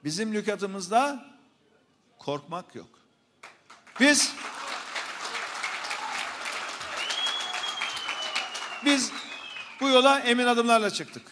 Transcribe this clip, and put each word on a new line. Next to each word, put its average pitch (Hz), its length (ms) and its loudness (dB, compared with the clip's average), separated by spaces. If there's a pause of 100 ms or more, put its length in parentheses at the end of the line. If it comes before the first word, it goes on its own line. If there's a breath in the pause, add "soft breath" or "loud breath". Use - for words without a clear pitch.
Bizim 208 300 -4
lükatımızda 208 880 0 (920)
korkmak 147 560 -8
yok. 95 140 -14 (1120)
Biz, 285 320 6 (4000)
biz 277 280 4 (680)
bu 269 80 2
yola 269 320 8
emin 247 260 4
adımlarla 233 440 6
çıktık. - 420 -8